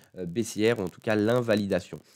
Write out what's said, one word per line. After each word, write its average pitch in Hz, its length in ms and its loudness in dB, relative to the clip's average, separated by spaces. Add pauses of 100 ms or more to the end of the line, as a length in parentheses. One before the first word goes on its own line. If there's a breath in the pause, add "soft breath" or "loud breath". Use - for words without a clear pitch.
(180 loud breath)
euh, 92 80 -8
baissière, 107 540 0
ou 98 40 -2
en 90 60 -4
tout - 120 -20
cas 110 140 0
l'invalidation. 104 840 0 (160 soft breath)